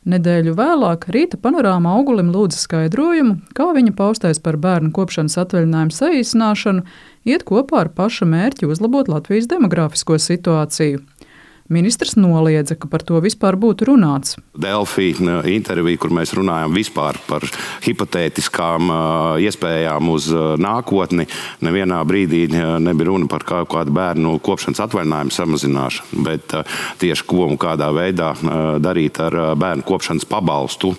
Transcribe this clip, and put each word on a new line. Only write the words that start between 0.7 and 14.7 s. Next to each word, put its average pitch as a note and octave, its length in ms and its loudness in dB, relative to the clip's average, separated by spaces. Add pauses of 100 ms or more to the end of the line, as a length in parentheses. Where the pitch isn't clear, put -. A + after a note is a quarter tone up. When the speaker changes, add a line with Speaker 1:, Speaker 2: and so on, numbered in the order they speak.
Speaker 1:
Rīta C#4 320 0
panorāma G3 560 2
Augulim A#3 320 2
lūdza F#3 320 0
skaidrojumu, A3 800 2 (180)
kā E4+ 160 2
viņa A#3+ 240 4
paustais G3 400 2
par D#3 240 -2
bērnu E3 320 2
kopšanas F3 480 -2
atvaļinājumu E3 560 2
saīsināšanu A3+ 880 2 (400)
iet - 240 0
kopā C4 380 2
ar - 100 -4
paša F#3+ 320 0
mērķi F3 400 0
uzlabot A3+ 400 0
Latvijas G3+ 400 -2
demografisko E3 720 0
situāciju. D#3 800 0 (640)
Ministrs F3 480 0
noliedza, D#3+ 640 4
ka - 80 -12
par D#3 160 -4
to E3+ 240 0
vispār G3+ 320 0
būtu A3 320 2
runāts. D#3 460 2 (180)
Speaker 2:
Delfī, G2 540 0 (100)